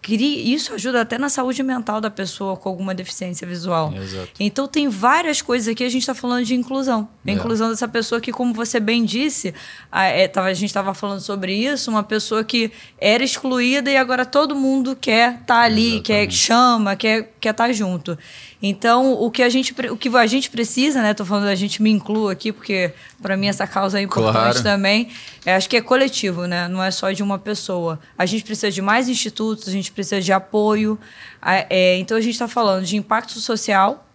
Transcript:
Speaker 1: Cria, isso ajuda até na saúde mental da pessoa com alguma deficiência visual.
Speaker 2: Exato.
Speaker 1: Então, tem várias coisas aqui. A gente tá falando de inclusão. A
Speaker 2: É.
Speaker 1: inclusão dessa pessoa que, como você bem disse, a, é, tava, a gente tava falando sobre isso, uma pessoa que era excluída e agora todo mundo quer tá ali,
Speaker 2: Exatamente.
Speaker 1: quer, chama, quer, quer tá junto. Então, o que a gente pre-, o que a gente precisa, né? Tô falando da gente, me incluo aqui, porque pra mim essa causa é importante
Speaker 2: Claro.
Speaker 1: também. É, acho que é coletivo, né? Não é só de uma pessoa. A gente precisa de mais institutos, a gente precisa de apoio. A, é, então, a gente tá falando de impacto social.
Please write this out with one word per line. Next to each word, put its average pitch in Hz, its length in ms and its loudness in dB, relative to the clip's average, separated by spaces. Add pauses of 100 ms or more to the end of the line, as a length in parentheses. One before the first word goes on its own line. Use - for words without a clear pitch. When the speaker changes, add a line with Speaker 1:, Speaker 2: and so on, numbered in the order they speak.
Speaker 1:
Cria, 240 540 0
isso 302 200 -6
ajuda 247 260 -2
até 233 160 -4
na 277 100 -2
saúde 262 340 -2
mental 240 380 -2
da 214 100 -4
pessoa 196 460 -6
com 185 140 -8
alguma 190 260 -6
deficiência 180 500 -8
visual. 170 480 -2
Speaker 2:
Exato. 95 360 -8 (100)
Speaker 1:
Então, 208 260 0
tem 285 220 0
várias 277 540 2
coisas 240 260 -2
aqui. 226 160 -2
A 247 60 -2
gente 247 160 0
tá 294 100 -4
falando 247 300 -2
de 240 100 0
inclusão. 247 540 -2 (180)
A - 20 -2
Speaker 2:
É. 202 40 0
Speaker 1:
inclusão 226 360 0
dessa 226 160 -2
pessoa 233 360 -2
que, 240 100 -6
como 240 220 -2
você 226 260 -2
bem 226 240 2
disse, 220 500 -2 (380)
a, 190 140 2
é, 175 200 4
tava, 185 220 0
a 190 60 0
gente 196 200 -2
tava 196 200 -2
falando 196 260 -6
sobre 190 340 -4
isso, 240 380 -2
uma 214 100 2
pessoa 214 440 -2
que 226 260 0 (260)
era 220 280 4
excluída 254 680 0
e 277 60 4
agora 254 280 2
todo 285 300 2
mundo 269 400 0
quer 240 500 2
tá 240 180 4
ali, 226 320 4
Speaker 2:
Exatamente. 214 100 -4
Speaker 1:
quer, 208 260 2
chama, 233 640 4
quer, 220 420 0
quer 220 160 0
tá 233 200 2
junto. 180 440 -4 (440)
Então, 233 520 2
o 233 160 0
que 233 140 -2
a 240 60 4
gente 254 240 0
pre-, 247 160 -6
o 240 80 -6
que - 180 -6
a 233 120 8
gente 262 220 0
precisa, 254 520 0
né? 208 120 2
Tô 208 120 -4
falando 202 200 0
da 202 100 2
gente, 196 260 -2
me 214 80 6
incluo 214 400 0
aqui, 190 240 -4
porque 190 380 -2 (300)
pra 196 160 -2
mim 190 100 0
essa 196 200 -2
causa 190 320 -2
é 196 40 0
importante 110 300 2 (280)
Speaker 2:
Claro. - 20 -2
Speaker 1:
também. 208 460 2 (360)
É, 185 100 4
acho 190 140 0
que 247 80 2
é 226 40 4
coletivo, 240 640 0
né? 175 240 -2
Não 185 140 -4
é 190 80 0
só 190 200 -2
de 196 120 -4
uma 196 160 -2
pessoa. 180 600 -4 (180)
A 180 80 2
gente 214 180 -2
precisa 214 260 -4
de 190 120 -4
mais 220 260 2
institutos, 220 640 -4
a - 20 -4
gente 190 220 -4
precisa 196 260 -4
de 185 140 2
apoio. 214 680 2 (420)
A, 185 140 2 (140)
é, 185 300 4
então, 190 180 -2
a 226 40 2
gente 226 160 -2
tá 240 120 -4
falando 202 360 0
de 185 120 -2
impacto 220 420 -4
social. 220 760 0